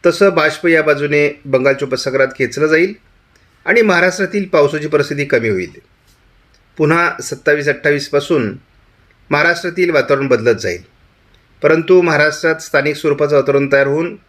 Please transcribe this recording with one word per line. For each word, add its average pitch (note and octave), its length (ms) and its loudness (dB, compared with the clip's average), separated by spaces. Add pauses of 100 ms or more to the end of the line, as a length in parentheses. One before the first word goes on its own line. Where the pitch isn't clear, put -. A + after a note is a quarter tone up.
तसं F3+ 320 4
बाष्प D#3 320 -2
या D#3+ 160 4
बाजूने D3 460 0 (160)
बंगालच्या C3+ 420 0
उपसागरात C3 400 -2 (100)
खेचलं C#3 300 -2
जाईल E3+ 260 2 (720)
आणि G#3+ 160 2
महाराष्ट्रातील F#3 680 0
पावसाची D3 400 0
परिस्थिती C#3+ 380 -2
कमी A#2 240 0
होईल. F2+ 300 -6 (960)
पुन्हा D#3+ 320 2 (120)
सत्तावीस, D3 460 -2
अठ्ठावीसपासून C#3+ 840 -2 (760)
महाराष्ट्रातील E3+ 600 0
वातावरण C#3 380 0
बदलत A#2 320 2
जाईल, F2 220 -8 (800)
परंतु E3 400 4
महाराष्ट्रात D#3 600 0
स्थानिक C#3+ 340 -2
स्वरूपाचं D3 400 0
वातावरण C#3 380 2
तयार C#3 140 4
होऊन E3+ 280 -4 (140)